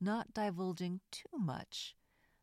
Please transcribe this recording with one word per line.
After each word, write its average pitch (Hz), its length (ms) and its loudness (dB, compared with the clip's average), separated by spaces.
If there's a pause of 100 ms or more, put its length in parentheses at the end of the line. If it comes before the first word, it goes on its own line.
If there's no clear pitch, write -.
not 208 320 2
divulging 185 640 2 (100)
too - 280 -8
much, - 580 -2 (480)